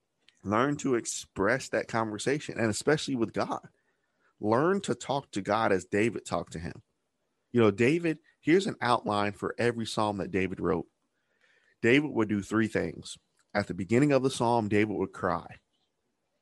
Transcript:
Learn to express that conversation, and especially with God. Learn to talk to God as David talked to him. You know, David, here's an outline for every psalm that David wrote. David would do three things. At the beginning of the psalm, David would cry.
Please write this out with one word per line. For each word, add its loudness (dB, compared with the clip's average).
Learn 2
to 0
express -2
that -2
conversation, -2
and 2
especially 0
with -2
God. -4
Learn 2
to -4
talk -4
to -4
God 2
as 0
David -2
talked -4
to -8
him. -12
You 2
know, 6
David, 0
here's 2
an -8
outline 0
for -6
every 0
psalm -2
that -6
David -2
wrote. -2
David 4
would 0
do 0
three 0
things. -4
At -2
the -8
beginning 2
of 4
the 0
psalm, 0
David 2
would -2
cry. -4